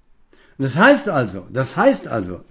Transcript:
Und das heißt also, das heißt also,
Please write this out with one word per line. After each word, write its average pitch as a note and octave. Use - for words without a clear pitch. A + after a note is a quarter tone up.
Und C3+
das B2+
heißt A3+
also, G#2+
das B2+
heißt A3
also, F#2+